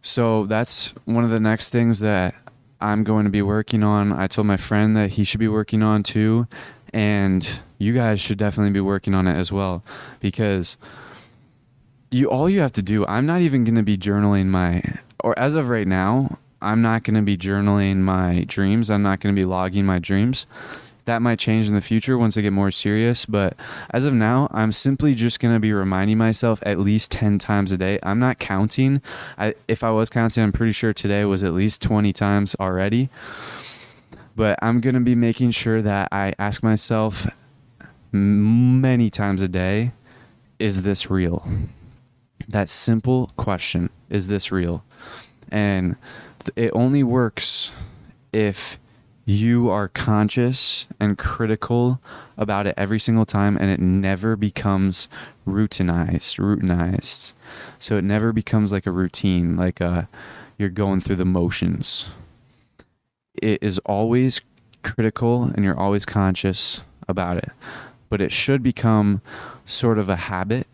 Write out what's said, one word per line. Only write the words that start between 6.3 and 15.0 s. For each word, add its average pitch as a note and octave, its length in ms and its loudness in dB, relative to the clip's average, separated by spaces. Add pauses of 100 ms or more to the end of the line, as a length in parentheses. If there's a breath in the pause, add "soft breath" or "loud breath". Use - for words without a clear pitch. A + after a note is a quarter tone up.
and G2 680 0 (180)
you G#2 160 0
guys A2 280 0
should G#2 160 -4
definitely G#2 340 0
be G2 80 0
working G2 340 0
on F#2+ 140 2
it F2 80 2
as F2 160 -2
well, F#2+ 320 -4 (380 loud breath)
because G2 560 -2 (1300 loud breath)
you, B2+ 200 2
all C#3+ 200 2
you G3 120 2
have C3+ 120 0
to G#2+ 80 -2
do, G2+ 240 0
I'm A2+ 200 0
not E3+ 160 2
even C3+ 240 2
gonna A2+ 180 4
be G2+ 140 2
journaling G2+ 480 2
my, F2+ 360 2 (440)